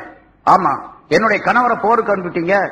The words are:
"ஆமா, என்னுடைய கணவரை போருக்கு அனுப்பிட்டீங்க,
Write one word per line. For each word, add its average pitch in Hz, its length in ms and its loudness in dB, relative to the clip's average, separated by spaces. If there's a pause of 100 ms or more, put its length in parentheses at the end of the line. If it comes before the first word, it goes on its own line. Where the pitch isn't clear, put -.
(460)
"ஆமா, 165 280 2 (340)
என்னுடைய 202 360 2
கணவரை 233 380 0
போருக்கு 214 320 2
அனுப்பிட்டீங்க, 175 400 -4 (180)